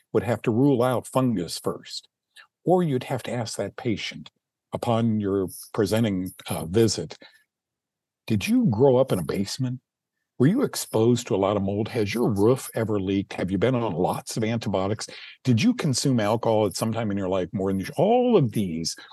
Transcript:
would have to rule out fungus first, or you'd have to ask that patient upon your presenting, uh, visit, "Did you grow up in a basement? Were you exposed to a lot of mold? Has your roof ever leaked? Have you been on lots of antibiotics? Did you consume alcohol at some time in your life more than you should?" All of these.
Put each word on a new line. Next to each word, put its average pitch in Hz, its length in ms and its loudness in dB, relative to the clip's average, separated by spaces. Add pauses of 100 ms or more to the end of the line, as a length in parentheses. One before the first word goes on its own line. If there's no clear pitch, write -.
(140)
would 110 100 2
have 113 200 -2
to 123 80 2
rule 127 300 4
out 123 240 0
fungus 117 540 -2
first, - 480 -10 (560)
or 180 180 4
you'd 139 220 0
have 131 200 -4
to - 80 -8
ask 117 260 -6
that 101 180 -6
patient - 560 -6 (400)
upon 113 480 0
your 98 300 0 (240)
presenting, 101 600 0 (160)
uh, 80 160 -6
visit, 104 540 0 (1080)
"Did 107 220 0
you 240 180 2
grow 127 320 6
up 131 140 2
in 110 80 0
a 85 40 -4
basement? 123 580 -4 (580)
Were 135 80 6
you 240 160 2
exposed 117 640 0
to 117 80 0
a - 20 0
lot 98 180 2
of 101 60 0
mold? 101 280 -2
Has 104 260 -2
your 117 120 0
roof 113 460 2
ever 107 260 -2
leaked? 98 340 -2
Have 95 180 -6
you 95 80 0
been 123 160 2
on 113 180 -2
lots 85 420 -2
of 117 80 -2
antibiotics? 107 640 -2 (360)
Did 120 180 2
you 233 140 2
consume 135 440 0
alcohol 107 460 2
at 92 100 -4
some 113 160 -4
time 110 200 -4
in 98 60 -2
your 98 120 -2
life 92 240 -2
more 95 160 -2
than 98 100 -2
you 92 60 -4
should?" 147 140 -12
All 240 360 4
of 139 160 4
these. 85 440 -4 (180)